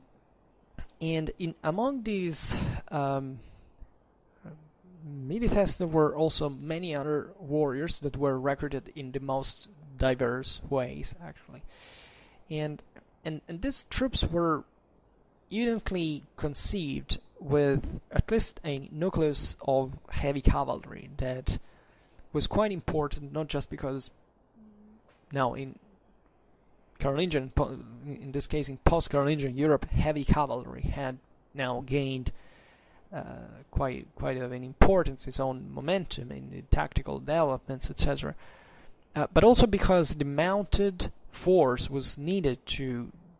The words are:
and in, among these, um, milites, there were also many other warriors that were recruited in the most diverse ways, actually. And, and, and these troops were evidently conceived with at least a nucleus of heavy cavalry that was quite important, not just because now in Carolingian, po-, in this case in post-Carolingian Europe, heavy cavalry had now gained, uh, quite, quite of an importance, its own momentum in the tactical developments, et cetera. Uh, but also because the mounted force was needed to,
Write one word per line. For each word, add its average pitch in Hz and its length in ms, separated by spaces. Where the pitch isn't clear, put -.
and 160 380
in, 165 260
among 226 400
these, 185 520
um, 139 500
milites, 202 500
there 180 100
were 156 280
also 151 320
many 151 480
other 147 440
warriors 151 600
that 139 160
were 135 220
recruited 139 560
in 135 160
the 135 80
most 135 480
diverse 127 720
ways, 139 540
actually. - 400
And, 151 340
and, 156 220
and 170 140
these 262 240
troops - 380
were 165 400
evidently 190 720
conceived 143 840
with 143 600
at - 180
least - 340
a 139 280
nucleus 156 680
of 135 360
heavy 143 300
cavalry - 760
that 131 400
was 147 160
quite 214 240
important, 147 600
not 151 140
just - 220
because 139 420
now 131 240
in 135 220
Carolingian, 139 500
po-, 135 300
in 139 260
this 139 160
case 147 220
in 131 80
post-Carolingian 143 800
Europe, 143 320
heavy 151 340
cavalry 127 600
had 135 340
now 127 320
gained, 135 460
uh, 165 100
quite, - 440
quite 139 220
of 123 140
an 127 120
importance, 147 640
its 131 120
own 135 340
momentum 139 580
in 135 200
the - 180
tactical 147 500
developments, 139 720
et 135 100
cetera. 139 360
Uh, 151 180
but 175 100
also 240 240
because 185 480
the 147 100
mounted 185 840
force 143 580
was 135 280
needed 147 480
to, 127 460